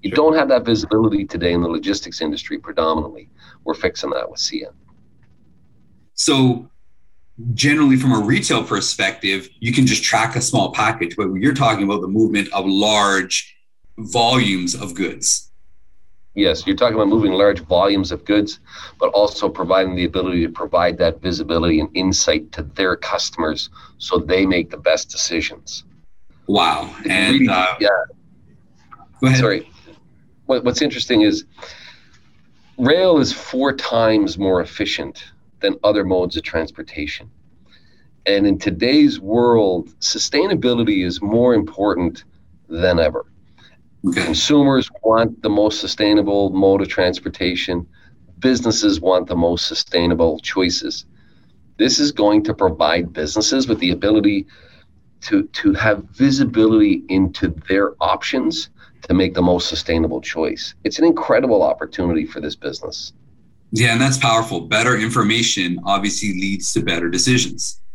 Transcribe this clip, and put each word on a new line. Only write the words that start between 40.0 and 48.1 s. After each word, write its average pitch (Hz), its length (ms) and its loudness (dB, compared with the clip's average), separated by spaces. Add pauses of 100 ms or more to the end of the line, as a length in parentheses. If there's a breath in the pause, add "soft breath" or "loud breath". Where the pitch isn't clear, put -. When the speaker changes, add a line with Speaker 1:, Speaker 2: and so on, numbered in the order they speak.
Speaker 1:
sustainability 120 1000 0
is 90 160 -4
more 117 360 2
important 95 680 -2 (440)
than 85 300 0
ever. 76 260 0 (840 soft breath)
Speaker 2:
Okay. - 160 0
Speaker 1:
Consumers 139 640 2 (140)
want 113 380 2
the 107 80 -2
most 104 320 2
sustainable 101 720 2
mode 98 320 4
of 87 40 -4
transportation. 90 960 -2 (520 soft breath)